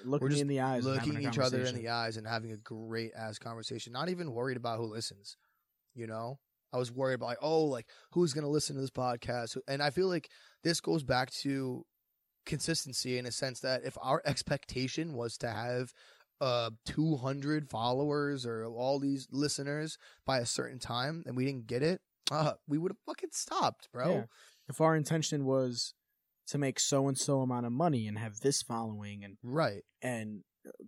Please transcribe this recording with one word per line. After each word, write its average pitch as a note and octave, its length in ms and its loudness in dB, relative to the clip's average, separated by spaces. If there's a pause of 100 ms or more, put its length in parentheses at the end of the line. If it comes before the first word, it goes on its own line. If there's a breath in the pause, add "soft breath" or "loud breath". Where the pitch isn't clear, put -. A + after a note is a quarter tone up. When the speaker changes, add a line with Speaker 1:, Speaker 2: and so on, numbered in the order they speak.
Speaker 1:
look C3+ 160 2
Speaker 2:
we're C3 80 2
Speaker 1:
me D3 40 4
Speaker 2:
just C#3+ 80 4
Speaker 1:
in C#3+ 60 2
the C#3 140 2
eyes C3 240 2
and C3+ 100 2
Speaker 2:
looking C3+ 180 0
Speaker 1:
having - 120 -2
a C3+ 40 0
Speaker 2:
each - 100 0
other B2+ 180 4
in B2+ 80 2
Speaker 1:
conversation. B2 200 -2
Speaker 2:
the A2+ 40 -2
eyes A#2 280 -2
and G#2+ 100 -8
having A2+ 240 -2
a A2 60 -8
great A2+ 580 -6
ass A2 240 -8
conversation. A#2 540 -10
Not D3 160 -2
even F3 240 -4
worried B2 240 -2
about A#2 220 -2
who A#2 60 -2
listens. G#2+ 520 -8 (580)
You A2+ 120 -8
know, A#2 320 -6 (320)
I C3 60 0
was B2 140 2
worried C3 240 0
about, A#2+ 120 -4
like, A#2+ 140 -2
oh, D#3 240 6
like, B2+ 220 -2 (240 loud breath)
who's E3+ 220 4
gonna D3 160 -2
listen D3 260 2
to C3+ 60 -2
this C3 100 -2
podcast? B2 640 -2 (100)
And C#3 140 -2
I D3 80 4
feel F#3 180 2
like F3 220 0 (340 loud breath)
this E3 180 2
goes E3 220 2
back B2+ 280 2 (100)
to C3+ 440 -2 (600)
consistency C3 720 -2
in B2 80 -4
a A#2+ 60 -4
sense C3 300 -4
that C3 240 0
if C3 160 -6
our D3+ 240 2
expectation C#3+ 880 -2
was A#2 240 -4
to A#2+ 120 -4
have, B2 440 -2 (480 soft breath)
uh, A#2+ 300 2 (140)
two D#3 320 4
hundred C#3+ 520 0
followers C#3 760 2
or A2+ 200 -4
all B2+ 340 2
these C#3 320 0
listeners C#3+ 640 -2 (280 loud breath)
by C3+ 140 2
a A#2 60 0
certain B2+ 340 -4
time C3+ 460 -4
and B2 120 -4
we B2+ 80 2
didn't C3 220 -4
get A#2+ 140 0
it, F3 200 2 (300)
uh, D3 220 4 (140)
we D3 100 2
would F3+ 140 0
have G3 140 -10
fucking E4 260 -6
stopped, - 640 0
bro. B2+ 200 0
Speaker 1:
Yeah. G3+ 100 0 (440 soft breath)
If C#3+ 140 -4
our D#3+ 140 8
intention D3+ 500 2
was C3 480 2 (540)
to - 100 -2
make C#3 240 2
so-and-so C#3 600 4
amount B2 240 0
of A#2 60 -2
money C3 360 4
and G#2+ 100 -4
have G#2+ 240 0
this C#3 200 6
following G#2 640 -4
and G2 180 -14
Speaker 2:
Right. A#2+ 420 0 (180)
Speaker 1:
and, A2 420 -4 (240)
uh, - 40 -12 (160)